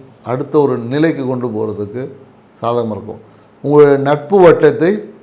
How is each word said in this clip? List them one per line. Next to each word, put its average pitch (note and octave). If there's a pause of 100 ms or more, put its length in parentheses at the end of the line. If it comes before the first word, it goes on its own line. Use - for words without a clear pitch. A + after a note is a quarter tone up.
(240)
அடுத்த C#3
ஒரு B2+
நிலைக்கு C#3
கொண்டு B2
போறதுக்கு G#2+ (540)
சாதகமா A#2
இருக்கும். G2 (340)
உங்களுடைய C#3+
நட்பு D3
வட்டத்தை D#3+ (200)